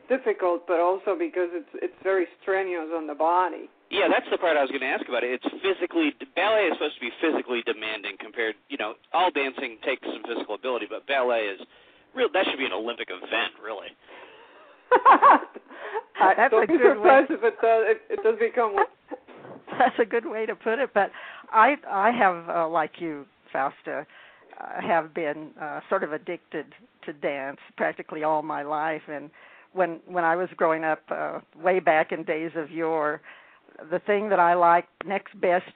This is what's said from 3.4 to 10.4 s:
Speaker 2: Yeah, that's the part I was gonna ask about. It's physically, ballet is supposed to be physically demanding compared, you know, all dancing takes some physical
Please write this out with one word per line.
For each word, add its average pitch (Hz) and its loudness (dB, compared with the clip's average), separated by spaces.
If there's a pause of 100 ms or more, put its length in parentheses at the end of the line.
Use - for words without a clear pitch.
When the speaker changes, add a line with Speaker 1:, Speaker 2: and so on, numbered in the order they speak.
Speaker 2:
Yeah, 190 0
that's 220 0
the 196 -2
part 165 2
I 143 2
was 127 -2
gonna 131 -6
ask 151 -6
about. 120 -2
It's 123 -6 (160)
physically, 170 -2 (200)
ballet 202 0
is 160 -2
supposed 151 -6
to - -20
be 175 -8
physically 127 -2
demanding 110 -6
compared, 113 -6 (140)
you 135 -10
know, 110 -6 (200)
all 175 2
dancing 135 -6
takes 131 -4
some 113 -10
physical 113 -8